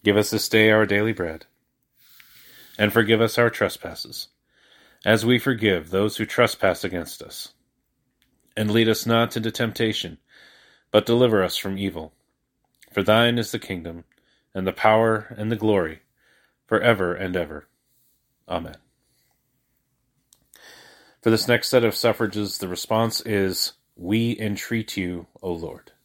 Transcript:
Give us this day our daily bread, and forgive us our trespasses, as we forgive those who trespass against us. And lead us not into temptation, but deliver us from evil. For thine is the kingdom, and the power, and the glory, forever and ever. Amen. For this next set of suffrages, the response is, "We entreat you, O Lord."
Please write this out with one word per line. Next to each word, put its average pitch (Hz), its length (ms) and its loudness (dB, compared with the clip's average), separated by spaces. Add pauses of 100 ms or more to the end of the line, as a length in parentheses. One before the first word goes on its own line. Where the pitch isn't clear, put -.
Give 104 140 4
us 104 140 2
this - 180 -2
day 110 220 6
our 107 160 4
daily 104 260 0
bread, 82 340 -8 (1300)
and 104 160 2
forgive 113 280 4
us 113 180 0
our 117 120 2
trespasses, - 760 -8 (760)
as 107 200 4
we 123 140 4
forgive 101 520 0
those 101 260 0
who 107 100 -4
trespass - 580 0
against 87 380 -8
us. - 300 -16 (1040)
And 107 140 -2
lead 113 180 4
us 110 180 0
not 117 300 2
into 113 140 -4
temptation, 110 680 -4 (720)
but 107 160 4
deliver 117 360 4
us 90 140 -2
from 98 220 -6
evil. 82 340 -6 (760)
For 98 120 -2
thine 117 360 4
is 113 140 -4
the 110 60 -6
kingdom, 85 460 -10 (500)
and 95 120 -4
the 95 60 0
power, 110 640 2
and 110 140 -6
the 117 60 -2
glory, 98 440 0 (680)
forever 101 480 2
and 92 220 -6
ever. 76 320 -6 (800)
Amen. 80 280 -8 (2500)
For 113 80 2
this 110 180 2
next 120 200 2
set 120 160 4
of 107 120 0
suffrages, 104 640 -2
the 95 100 -8
response 110 540 -2
is, 98 500 -2 (240)
"We 110 420 -2
entreat 107 580 -6
you, 87 300 -6 (160)
O 90 100 -6
Lord." 82 400 -12 (120)